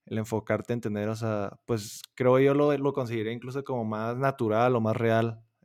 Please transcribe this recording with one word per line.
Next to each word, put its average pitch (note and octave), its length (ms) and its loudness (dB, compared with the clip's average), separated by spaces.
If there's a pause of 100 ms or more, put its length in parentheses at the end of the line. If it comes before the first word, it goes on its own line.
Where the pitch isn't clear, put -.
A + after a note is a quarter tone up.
el A2 120 -6
enfocarte A2 560 -4
en A#2+ 80 -6
tener, G#2 280 -4
o A2 60 -4
sea, G#2+ 500 -4
pues A2 360 -6 (140)
creo B2+ 240 4
yo C#3 140 6
lo, D3 240 4
lo C#3 160 0
conseguiría A2+ 380 -4
incluso B2+ 320 -8
como B2 220 -4
más A2 320 -4
natural B2+ 580 2
o A2+ 60 2
más A2 140 2
real, A2+ 480 0 (200)